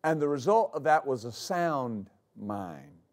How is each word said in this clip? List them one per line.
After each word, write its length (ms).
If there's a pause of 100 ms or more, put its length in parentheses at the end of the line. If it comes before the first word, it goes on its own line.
And 180
the 60
result 460
of 100
that 240
was 160
a 80
sound 800 (260)
mind. 640 (160)